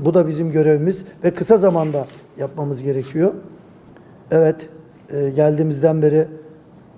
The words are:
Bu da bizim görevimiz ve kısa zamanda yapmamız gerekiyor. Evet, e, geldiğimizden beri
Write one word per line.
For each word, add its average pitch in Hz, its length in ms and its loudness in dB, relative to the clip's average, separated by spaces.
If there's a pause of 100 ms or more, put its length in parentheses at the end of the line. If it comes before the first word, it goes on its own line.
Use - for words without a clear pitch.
Bu 165 80 0
da 170 140 4
bizim 160 240 -4
görevimiz 156 540 0 (180)
ve 175 100 0
kısa 214 240 2
zamanda 156 500 0 (300)
yapmamız 139 460 -8
gerekiyor. 139 500 -2 (1000)
Evet, 160 380 0 (440)
e, 143 160 -2
geldiğimizden 151 720 0
beri 151 260 2 (720)